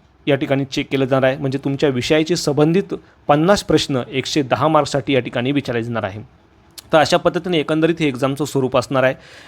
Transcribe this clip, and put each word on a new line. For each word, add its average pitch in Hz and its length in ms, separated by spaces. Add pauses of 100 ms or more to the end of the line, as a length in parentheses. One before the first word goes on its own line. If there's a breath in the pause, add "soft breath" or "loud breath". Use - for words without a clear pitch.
(280)
या 139 80
ठिकाणी 139 300
चेक 139 260
केलं 135 140
जाणार 131 220
आहे, 135 100
म्हणजे 139 260
तुमच्या 139 260
विषयाशी 156 460
संबंधित 160 580 (340 soft breath)
पन्नास 165 360
प्रश्न 147 460
एकशे 139 320
दहा 127 260
मार्क्ससाठी 147 460
या 127 60
ठिकाणी 120 320
विचारले 127 320
जाणार 117 200
आहे. 98 180 (720)
तर 160 40
अशा 156 200
पद्धतीने 175 420
एकंदरीत 160 400
हे 156 80
एक्झामचं 135 380
स्वरूप 135 320
असणार 131 260
आहे. 131 120 (320 loud breath)